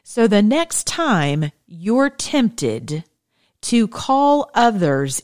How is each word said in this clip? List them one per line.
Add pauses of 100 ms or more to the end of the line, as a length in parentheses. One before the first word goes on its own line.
So
the
next
time (140)
you're
tempted (580)
to
call
others